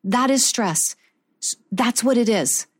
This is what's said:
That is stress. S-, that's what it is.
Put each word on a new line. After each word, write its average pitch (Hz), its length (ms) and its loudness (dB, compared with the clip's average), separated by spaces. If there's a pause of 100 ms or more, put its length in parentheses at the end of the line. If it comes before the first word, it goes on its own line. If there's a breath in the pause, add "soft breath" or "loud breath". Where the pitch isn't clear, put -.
That 247 280 2
is 269 160 2
stress. - 500 -2 (460)
S-, - 140 -6 (160)
that's 233 300 -2
what 254 140 2
it 233 120 2
is. 180 380 0 (140)